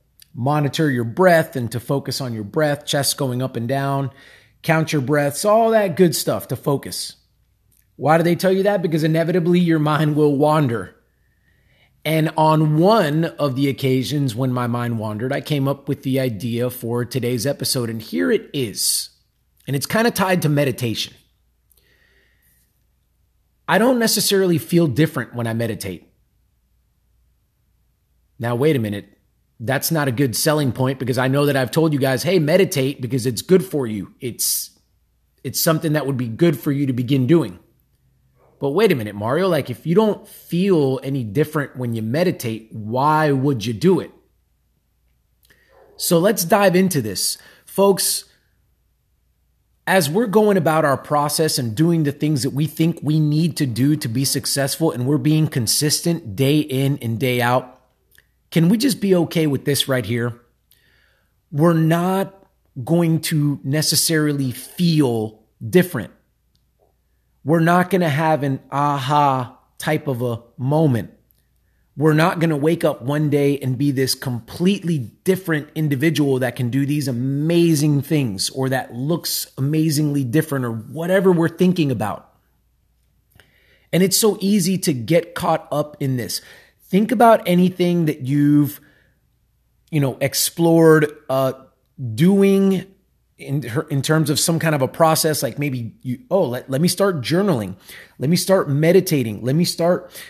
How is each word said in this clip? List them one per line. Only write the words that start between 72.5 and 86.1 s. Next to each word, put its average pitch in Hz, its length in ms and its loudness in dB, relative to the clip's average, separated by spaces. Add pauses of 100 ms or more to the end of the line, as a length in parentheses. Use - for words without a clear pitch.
wake 165 280 0
up 147 180 0
one 147 260 -2
day 143 300 2
and 131 180 -4
be 143 140 0
this 131 240 -2
completely 165 960 -4 (120)
different 175 500 -2
individual 143 640 0
that 127 180 -4
can 123 140 -4
do 135 160 0
these 147 200 -2
amazing 147 920 2
things 123 480 -2
or 131 220 -4
that 127 240 -6
looks 143 540 -6 (100)
amazingly 147 640 0
different 135 400 -2
or 117 80 -6
whatever 165 580 0
we're 165 200 2
thinking 175 400 2
about. 104 420 -6 (1600)
And 170 100 2
it's 190 140 2
so 220 240 2
easy 190 380 0
to 165 160 0
get 139 400 0
caught 165 360 -2
up 147 300 -4
in 131 160 -2